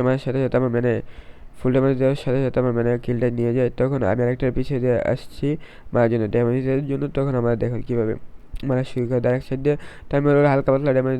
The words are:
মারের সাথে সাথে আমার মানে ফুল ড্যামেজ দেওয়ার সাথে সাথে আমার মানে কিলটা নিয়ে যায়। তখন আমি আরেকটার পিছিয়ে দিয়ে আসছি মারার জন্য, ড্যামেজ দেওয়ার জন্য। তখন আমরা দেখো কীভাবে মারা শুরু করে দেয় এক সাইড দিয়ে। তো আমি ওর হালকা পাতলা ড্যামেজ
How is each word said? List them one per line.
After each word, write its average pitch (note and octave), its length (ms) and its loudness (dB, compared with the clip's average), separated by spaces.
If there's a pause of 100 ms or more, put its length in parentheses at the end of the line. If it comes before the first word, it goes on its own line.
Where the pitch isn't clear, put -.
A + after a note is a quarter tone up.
মারের C3 200 2
সাথে C3 180 -2
সাথে B2 180 0
আমার B2+ 160 0
মানে A#2+ 160 2 (640)
ফুল B2+ 160 0
ড্যামেজ C3+ 260 4
দেওয়ার C3+ 220 2
সাথে C3 220 0
সাথে B2+ 180 -2
আমার B2+ 140 0
মানে A#2 140 2 (140)
কিলটা B2 220 0 (120)
নিয়ে A#2+ 180 2
যায়। B2 120 2 (100)
তখন C3+ 200 0 (120)
আমি A#2+ 140 0
আরেকটার B2+ 320 0
পিছিয়ে C3+ 260 -2
দিয়ে B2 140 2 (160)
আসছি - 340 -6 (460)
মারার A#2 180 4
জন্য, A2+ 220 2
ড্যামেজ A#2+ 240 2 (100)
দেওয়ার C3+ 240 0
জন্য। C#3 120 -2 (140)
তখন C3+ 220 0
আমরা A#2+ 140 2 (100)
দেখো A#2 140 -2 (100)
কীভাবে A2+ 260 0 (540)
মারা B2+ 240 0
শুরু B2 180 -2
করে B2 160 0
দেয় B2 120 4
এক C3+ 100 -8
সাইড C3+ 180 -4
দিয়ে। D3 120 2 (300)
তো - 100 -10
আমি C#3+ 140 2
ওর C#3+ 60 6 (160)
হালকা C3+ 200 2
পাতলা C#3 240 2
ড্যামেজ C3 220 2